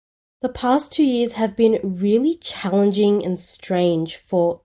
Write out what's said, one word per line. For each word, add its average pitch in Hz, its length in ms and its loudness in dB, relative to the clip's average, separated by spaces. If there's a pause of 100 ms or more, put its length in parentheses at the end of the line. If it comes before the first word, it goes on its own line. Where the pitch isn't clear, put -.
(400)
The 254 80 -2
past 254 420 -2
two 311 140 2
years 240 280 0
have 214 220 -2
been 220 300 4
really 202 520 0
challenging 202 840 0
and 180 160 -4
strange 175 760 -2
for 170 480 -2